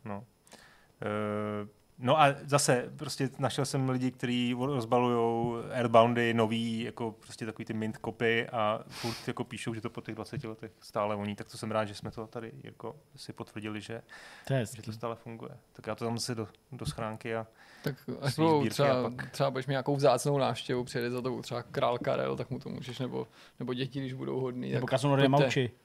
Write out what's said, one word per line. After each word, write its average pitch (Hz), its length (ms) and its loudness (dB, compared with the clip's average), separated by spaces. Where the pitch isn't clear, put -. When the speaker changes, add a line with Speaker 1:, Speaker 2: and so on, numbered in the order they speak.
Speaker 1:
no. 104 200 -8
Eh, 104 640 -4
no 131 220 4
a 139 140 8
zase 135 520 4
prostě 135 420 -2
našel 135 260 0
jsem 131 260 0
lidi, 127 200 0
kteří 123 500 0
rozbalujou 120 960 2
Earthboundy 117 640 6
nový, 113 480 2
jako 113 300 -6
prostě - 340 -12
takový 110 180 -8
ty - 80 -8
mint 110 320 -4
copy 117 440 2
a 110 400 0
furt - 400 -6
jako 123 160 -4
píšou, 117 300 -6
že 110 60 -6
to 110 100 -6
po - 100 -12
těch 113 140 -10
dvaceti 107 320 -8
letech 110 240 -12
stále 107 360 0
voní, 104 200 -2
tak 110 120 -12
to - 100 -16
jsem 110 120 -6
rád, 107 140 2
že 101 100 -8
jsme 107 160 -8
to 110 160 -10
tady, 113 260 -10
Jirko, 113 320 -12
si - 160 -14
potvrdili, 107 480 -8
že, 113 220 -10
Speaker 2:
To - 80 0
je 135 40 4
Speaker 1:
že - 20 4
Speaker 2:
hezký. 110 220 -6
Speaker 1:
to 110 100 -8
stále 113 240 -6
funguje. 113 340 -14
Tak - 140 -14
já 110 80 -4
to 120 100 -6
dám 117 140 -2
si 120 160 -4
do, 110 140 -6
do 127 140 -8
schránky 113 500 -6
a 113 100 -4
Speaker 3:
Tak 143 120 -4
až 135 140 -2
Speaker 1:
svý 156 100 2
Speaker 3:
budou 160 160 6
Speaker 1:
sbírky 120 120 2
Speaker 3:
třeba, 135 280 4
Speaker 1:
a - 20 0
pak 127 280 -6
Speaker 3:
třeba 139 200 0
budeš 131 160 -4
mít 143 60 -2
nějakou 139 240 0
vzácnou 139 420 4
návštěvu, 123 460 0
přijede 120 260 -2
za 123 120 -4
tebou 120 200 -4
třeba 120 200 -6
král 123 360 0
Karel, 131 380 0
tak 127 140 -6
mu 127 80 -4
to 127 100 -12
můžeš, 123 300 -8
nebo, 127 300 -4
nebo 127 160 -4
děti, 131 260 -4
když 131 120 -6
budou 131 280 -4
hodný, 127 320 -4
Speaker 2:
Nebo 127 140 0
Speaker 3:
tak 120 40 -6
Speaker 2:
Kazunori 135 380 6
Speaker 3:
pojďte. 143 140 6
Speaker 2:
Yamauchi. 127 280 2